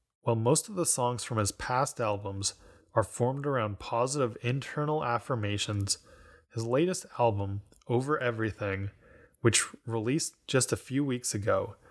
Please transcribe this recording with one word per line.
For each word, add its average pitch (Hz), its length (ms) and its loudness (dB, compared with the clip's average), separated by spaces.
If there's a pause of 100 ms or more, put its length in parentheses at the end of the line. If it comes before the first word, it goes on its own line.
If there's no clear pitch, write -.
(240)
While 117 120 2
most 117 320 2
of 214 80 -12
the 175 100 0
songs 123 380 0
from 120 140 -2
his 104 160 2
past - 480 -2
albums 101 540 -2 (380)
are 113 100 6
formed 131 420 0
around 113 340 0
positive 127 640 0
internal 147 640 -2
affirmations, 104 920 -2 (540)
his 113 120 -4
latest 160 400 0 (140)
album, 101 420 2 (260)
Over 131 300 2
Everything, 104 720 -2 (520)
which - 240 6 (200)
released 117 480 -2 (140)
just - 240 2
a 123 60 2
few 135 280 -4
weeks 123 300 -4
ago, 101 400 0 (160)